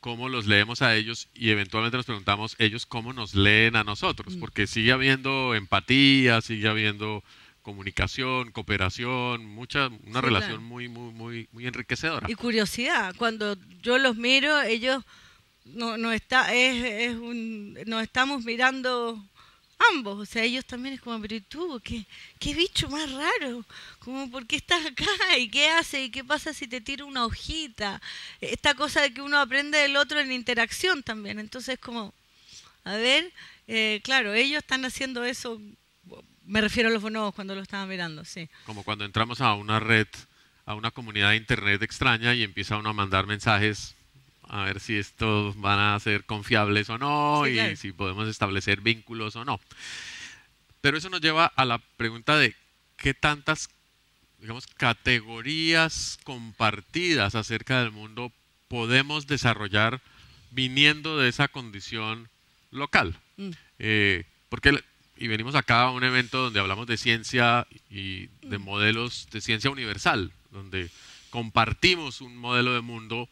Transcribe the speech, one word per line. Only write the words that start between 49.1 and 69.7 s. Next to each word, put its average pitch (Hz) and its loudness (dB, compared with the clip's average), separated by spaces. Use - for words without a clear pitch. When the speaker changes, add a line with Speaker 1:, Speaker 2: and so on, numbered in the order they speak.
Speaker 1:
o 117 -10
no. 131 -4
Pero 143 2
eso 165 -6
nos 180 -4
lleva 160 4
a 131 2
la 120 0
pregunta 117 0
de 127 4
qué 139 0
tantas, 151 -2
digamos, 110 -12
categorías 131 0
compartidas 117 0
acerca 117 -2
del 113 -2
mundo 107 -12
podemos 135 0
desarrollar 113 0
viniendo 147 2
de 131 4
esa 139 0
condición 113 -8
local. 127 0
Speaker 2:
Mm. 196 -10
Speaker 1:
Eh, 101 2
porque - 4
el-, 143 0
y 117 -10
venimos 113 -4
acá 123 4
a 131 4
un 127 -2
evento 127 2
donde 107 0
hablamos 98 0
de 120 -2
ciencia 120 2
y 95 -10
de 104 -8
Speaker 2:
Mm. 101 -8
Speaker 1:
modelos 107 0
de 110 -10
ciencia 113 0